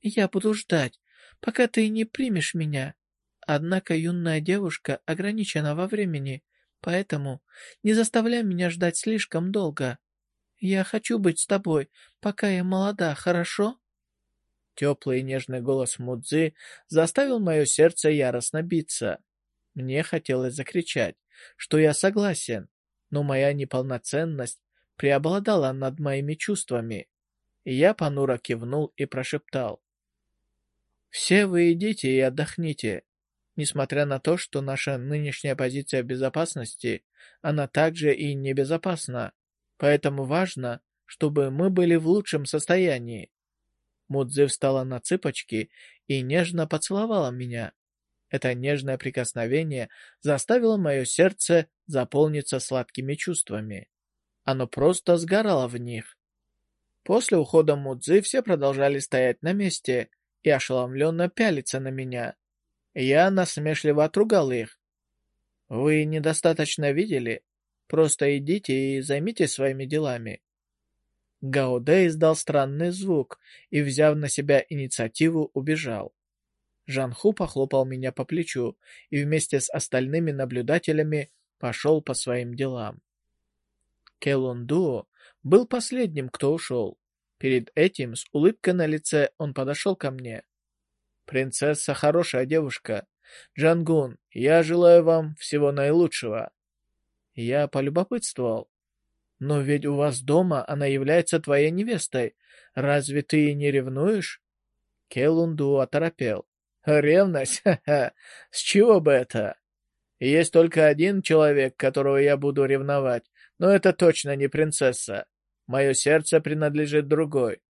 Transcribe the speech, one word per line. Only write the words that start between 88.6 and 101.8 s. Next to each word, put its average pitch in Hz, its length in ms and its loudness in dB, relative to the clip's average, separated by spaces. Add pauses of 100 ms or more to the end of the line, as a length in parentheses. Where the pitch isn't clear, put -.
на 180 120 0
лице 156 520 0
он 147 160 -6
подошел 143 420 -4
ко 147 160 -6
мне. 123 320 -14 (840)
«Принцесса 139 680 -2
хорошая 151 520 2
девушка. 135 600 -4 (500)
Джангун, 156 600 2 (140)
я 156 320 4
желаю 170 400 8
вам 160 320 2
всего 147 360 0
наилучшего». 143 800 0 (800)
Я 131 340 -2
полюбопытствовал: 143 1000 -2 (720)
«Но 143 200 -2
ведь 143 260 0
у 143 100 0
вас 139 260 0
дома 147 460 2
она 143 180 -4
является 143 540 2
твоей 147 320 2
невестой. 175 640 -2 (400)